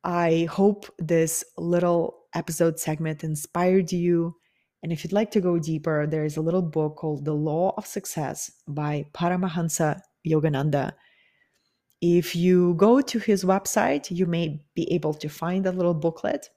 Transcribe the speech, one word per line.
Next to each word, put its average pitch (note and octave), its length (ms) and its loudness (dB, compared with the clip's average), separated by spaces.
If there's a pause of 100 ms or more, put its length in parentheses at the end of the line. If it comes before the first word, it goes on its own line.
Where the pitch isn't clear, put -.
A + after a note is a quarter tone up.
I E3+ 480 2
hope G3+ 360 2 (120)
this E3 460 0 (120)
little E3+ 680 0 (100)
episode E3 440 0
segment D#3 460 -4
inspired F3 680 0
you. E3+ 440 0 (460)
And E3 100 -4
if D#3+ 100 -6
you'd E3 100 -6
like G#3+ 200 0
to G#3+ 80 2
go F3+ 180 2
deeper, D3+ 480 -2
there D#3 180 -2
is D3+ 120 -4
a D#3 60 -4
little E3+ 200 0
book D#3 340 -2
called D3 280 -6
The D3+ 80 -2
Law D#3 440 0
of G#3+ 100 -10
Success - 640 -8 (180)
by D3 460 -4
Paramahansa E3+ 840 -2 (260)
Yogananda. D3 680 0 (1080)
If F3 360 2
you F3+ 380 4
go A3 260 6
to C4 180 -2
his G3+ 260 0
website, F#3+ 680 0
you F3+ 160 0
may E3 340 -2 (140)
be - 180 -2
able D#3 220 0
to D3+ 140 -8
find F#3 380 -4
a F#3 60 0
little F3 220 2
booklet. - 640 -4